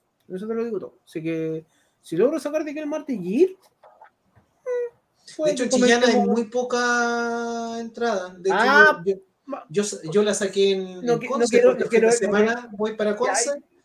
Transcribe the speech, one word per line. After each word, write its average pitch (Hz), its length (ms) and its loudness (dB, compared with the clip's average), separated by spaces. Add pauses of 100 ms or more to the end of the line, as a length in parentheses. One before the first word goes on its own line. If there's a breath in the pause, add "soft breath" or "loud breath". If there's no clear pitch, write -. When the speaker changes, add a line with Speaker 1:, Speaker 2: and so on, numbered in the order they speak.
(320)
Speaker 1:
Eso 185 160 -10
te 226 60 -6
lo 226 100 -4
digo 226 160 -6
todo. 165 140 -14 (100)
Así 160 200 -12
que, 160 420 -6 (360)
si - 140 -10
logro 269 240 2
sacar 294 240 -4
de 302 80 -8
aquí 285 80 -8
el 311 80 -8
martes 294 320 -6
y 185 240 0
ir, 381 140 0
mm, - 1700 -14
Speaker 2:
De - 60 -20
Speaker 1:
puede 302 180 0
Speaker 2:
hecho, 254 100 -4
en 226 60 -4
Speaker 1:
que 233 80 0
Speaker 2:
Chillán 240 260 4
hay 247 100 6
Speaker 1:
comentemos. 208 140 2 (100)
Speaker 2:
muy 240 80 0
poca 233 1300 -4
entrada. 226 580 -6
De 180 120 -4
hecho, 185 100 2
Speaker 1:
Ah, 285 460 6
Speaker 2:
yo, 196 100 0
yo, - 60 -16 (240)
Speaker 1:
ma- - 240 -12
Speaker 2:
yo, 185 140 -2 (280)
yo 208 120 4
la 208 100 0
saqué 196 380 0
en, 185 340 -6
Speaker 1:
no 240 80 2
Speaker 2:
en 226 60 0
Speaker 1:
qui-, - 60 -10
no - 80 -6
Speaker 2:
Conce, 233 160 0
Speaker 1:
quiero, 240 200 6
Speaker 2:
porque 240 100 2
Speaker 1:
no 220 60 -2
Speaker 2:
el - 40 -6
fin - 0 -
de - 0 -
Speaker 1:
quiero, 220 180 4
no 226 60 6
Speaker 2:
semana 214 480 2
Speaker 1:
quiero, 208 160 -16
Speaker 2:
voy 214 180 -4
para 208 160 0
Speaker 1:
ya, 202 60 -4
Speaker 2:
Conce. 240 340 -2 (340)